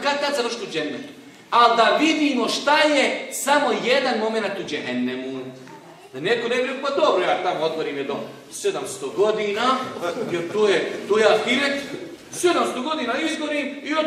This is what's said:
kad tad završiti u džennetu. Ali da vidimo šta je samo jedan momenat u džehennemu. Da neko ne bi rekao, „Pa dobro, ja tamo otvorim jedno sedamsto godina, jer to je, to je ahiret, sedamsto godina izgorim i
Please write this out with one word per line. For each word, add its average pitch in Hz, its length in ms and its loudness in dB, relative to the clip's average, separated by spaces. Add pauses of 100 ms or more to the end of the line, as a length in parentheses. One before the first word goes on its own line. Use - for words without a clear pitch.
kad 285 160 0
tad 285 160 -2
završiti 226 280 -2
u 165 80 -10
džennetu. 151 420 -6 (360)
Ali 233 280 6
da 214 220 4
vidimo 285 500 2
šta 294 300 2
je 294 540 2
samo 277 380 2 (140)
jedan 254 340 2
momenat 220 400 -2
u 165 100 -8
džehennemu. 127 680 -4 (760)
Da 131 60 -10
neko 226 280 0
ne 240 80 0
bi 247 60 0
rekao, 262 280 -2
„Pa - 120 0
dobro, 185 200 4
ja - 220 0
tamo 156 220 0
otvorim 151 320 -2
jedno 139 180 -4 (360)
sedamsto 147 580 -4
godina, 214 680 2 (540)
jer 170 200 -4
to 208 160 4
je, 175 240 2 (160)
to 208 100 2
je 220 80 6
ahiret, 277 580 2 (480)
sedamsto 254 500 0
godina 254 380 -4
izgorim 294 480 -2
i - 280 -6 (120)